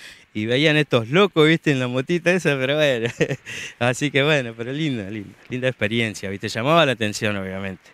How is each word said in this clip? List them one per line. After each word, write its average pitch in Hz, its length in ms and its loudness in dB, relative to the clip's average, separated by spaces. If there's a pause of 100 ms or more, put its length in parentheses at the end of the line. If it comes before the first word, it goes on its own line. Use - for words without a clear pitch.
(340)
y 107 140 -2
veían 147 300 2
estos 120 320 2
locos, 165 380 4
viste, 156 240 2
en 135 80 2
la 127 80 -2
motita 160 440 0
esa, 160 260 0
pero 131 180 0
bueno. 127 340 2 (340)
<laughs> - 360 -14
Así 127 300 0
que 139 140 2
bueno, 135 340 0
pero 117 160 -8
linda, 131 360 -4
linda, 101 260 -10 (140)
linda 127 180 -4
experiencia, 110 640 -2
viste, 101 200 -6
llamaba 147 360 2
la 127 80 2
atención, 104 440 -2
obviamente. 95 460 -8 (100)